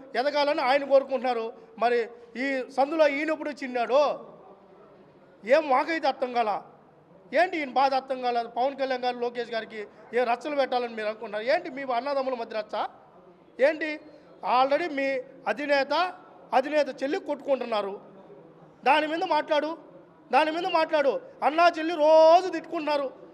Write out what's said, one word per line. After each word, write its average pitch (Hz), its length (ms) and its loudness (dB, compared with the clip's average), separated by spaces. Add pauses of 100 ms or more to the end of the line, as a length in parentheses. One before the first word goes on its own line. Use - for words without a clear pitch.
(200)
ఎదగాలని 285 480 0
ఆయన 277 240 2
కోరుకుంటున్నారు. 254 540 2 (360)
మరి 240 160 2 (460)
ఈ - 20 -2 (300)
సందులో 294 300 2 (100)
ఈయనప్పుడు 302 360 -4 (100)
చిన్నాడు, 247 400 0 (1500)
ఏం 311 180 4
మాకైతే 302 400 0
అర్థం 254 260 -4
కాల. 220 140 0 (880)
ఏంటి 359 220 0
ఈయన 254 180 -10
బాధ 269 200 2
అర్థం 262 260 -6
కాలేదు? 240 320 -2
పవన్ 269 240 -2
కళ్యాణ్ 262 240 -4
గారు 247 180 -2
లోకేష్ 233 320 -6
గారికి 220 240 -10 (360)
ఏ 247 140 2
రచ్చలు 285 300 -4
పెట్టాలని 247 400 -2
మీరు 214 120 -4
అనుకుంటున్నారు? 220 420 -8
ఏంటి 339 240 -4
మీ 277 40 -10 (160)
అన్నదమ్ముల 262 440 -4
మధ్య 220 180 -10
రచ్చ 214 160 -10 (920)
ఏంటి? 311 220 -2 (640)
already 277 340 2 (100)
మీ 269 100 0 (420)
అధినేత, 277 440 0 (640)
అధినేత 285 300 0 (140)
చెల్లి 294 160 -4 (100)
కొట్టుకుంటున్నారు, 233 680 -4 (960)
దాని 302 240 4
మీద 339 120 -2 (120)
మాట్లాడు. 302 340 0 (640)
దాని 311 180 4
మీద 339 160 -4
మాట్లాడు. 311 540 0 (220)
అన్నా 320 260 4 (100)
చెల్లి 320 160 -4
రోజు 320 540 8
తిట్టుకుంటున్నారు. 294 640 -4 (220)